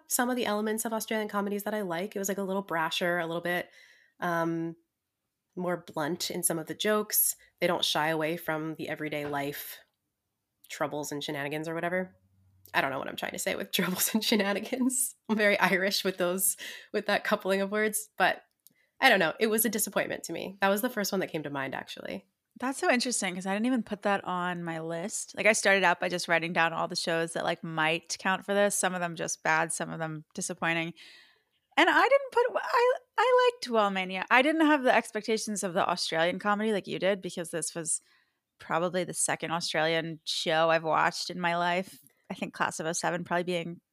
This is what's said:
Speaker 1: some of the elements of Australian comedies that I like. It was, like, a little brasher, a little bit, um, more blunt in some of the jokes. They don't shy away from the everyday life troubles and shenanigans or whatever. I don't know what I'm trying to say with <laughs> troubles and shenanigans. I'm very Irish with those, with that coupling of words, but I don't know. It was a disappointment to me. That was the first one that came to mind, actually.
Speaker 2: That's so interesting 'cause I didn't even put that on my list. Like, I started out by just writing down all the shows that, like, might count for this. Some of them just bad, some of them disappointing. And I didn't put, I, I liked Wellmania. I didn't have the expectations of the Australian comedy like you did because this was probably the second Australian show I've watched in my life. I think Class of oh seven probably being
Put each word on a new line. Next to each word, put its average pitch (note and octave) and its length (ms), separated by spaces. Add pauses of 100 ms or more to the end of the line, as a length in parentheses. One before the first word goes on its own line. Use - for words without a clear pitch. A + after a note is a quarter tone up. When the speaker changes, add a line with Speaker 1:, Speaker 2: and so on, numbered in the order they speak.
Speaker 1:
some B3 220
of B3+ 60
the A#3+ 100
elements G#3+ 400
of A3+ 80
Australian A3 360
comedies G3+ 340
that G#3+ 100
I G#3+ 80
like. F#3 340
It G#3 40
was, G3 100
like, F#3+ 80
a G3 60
little F#3+ 200
brasher, E3+ 600
a - 20
little E3 160
bit, F3 280 (500)
um, E3 560 (800)
more F3 220
blunt E3 520
in F3 140
some E3 160
of D#3 80
the D#3 80
jokes. G#3 600 (240)
They F3 80
don't F3 180
shy D#3 240
away D#3+ 280
from D#3 380
the D#3 140
everyday D3+ 360
life C#3+ 540 (880)
troubles D3 420
and C#3+ 120
shenanigans D3+ 440
or E3 60
whatever. F3 420 (600)
I - 60
don't C3+ 100
know C3 80
what - 80
I'm - 80
trying - 160
to - 80
say - 160
with - 160
<laughs> - 20
troubles F#3 400
and A3 100
shenanigans. G#3+ 920 (120)
I'm A3 80
very G#3 240
Irish F#3 440
with F#3 140
those, F3+ 400 (360)
with G#3 140
that G3+ 160
coupling G3 380
of G3 100
words, G#3+ 380 (100)
but - 240 (580)
I C4 80
don't G#3+ 80
know. E3 220
It A3+ 80
was G#3+ 180
a A#3 40
disappointment G3+ 560
to - 60
me. F#3+ 300
That G3 80
was G3 120
the B3 80
first G#3 220
one F#3+ 100
that D3+ 100
came D#3+ 100
to D3 80
mind, C3+ 240
actually. - 500 (360)
Speaker 2:
That's C4 180
so F4+ 140
interesting A#3+ 420
'cause F#3 140
I F#3+ 60
didn't G#3+ 120
even B3+ 160
put G#3 220
that G3+ 220
on F3+ 380
my E3 160
list. E3 560
Like, F#3+ 120
I G#3+ 60
started G3 300
out F3 160
by F3+ 80
just F3 200
writing E3+ 260
down E3 180
all E3 160
the F3 80
shows E3 380
that, F3 120
like, E3+ 180
might D#3+ 560
count F#3+ 260
for G3+ 80
this. G3+ 220
Some F#3 180
of F3+ 60
them E3+ 160
just E3+ 260
bad, D#3+ 320
some E3 160
of E3 80
them D#3+ 280 (100)
disappointing. E3+ 580 (840)
And E4+ 120
I D#4 120
didn't C5 300
put, A#4+ 140 (160)
I, B4 320 (240)
I B4 360
liked A#4+ 160
Wellmania. F#3+ 600
I B3 140
didn't D#4 240
have D4 160
the B3 100
expectations G#3+ 720
of F#3 100
the - 160
Australian F3 480
comedy G#3 360
like F#3+ 120
you D#3 140
did F#3+ 240
because F3 260
this D#3 240
was D#3+ 280 (580)
probably F3 460
the E3 80
second D#3+ 380
Australian E3 720
show E3 440
I've D#3+ 140
watched D#3 460
in F3+ 100
my E3+ 160
life. F3 420 (320)
I G3 40
think F3+ 200
Class - 280
of D#3+ 40
oh D#3+ 60
seven F3 320
probably F3 200
being E3+ 360 (140)